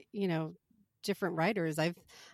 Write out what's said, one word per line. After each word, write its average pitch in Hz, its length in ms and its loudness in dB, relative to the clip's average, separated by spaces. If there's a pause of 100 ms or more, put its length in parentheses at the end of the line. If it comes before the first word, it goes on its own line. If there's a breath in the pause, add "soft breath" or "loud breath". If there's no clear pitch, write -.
(120)
you 196 180 0
know, 160 240 0 (500)
different 185 320 -2
writers, 165 420 0
I've, 160 200 0 (360 loud breath)